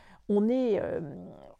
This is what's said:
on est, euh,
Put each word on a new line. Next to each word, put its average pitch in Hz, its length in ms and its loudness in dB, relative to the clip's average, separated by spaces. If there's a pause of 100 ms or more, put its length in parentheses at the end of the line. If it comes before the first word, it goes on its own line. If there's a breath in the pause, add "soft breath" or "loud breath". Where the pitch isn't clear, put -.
(280 loud breath)
on 208 200 4
est, 247 320 2
euh, - 200 -4 (600)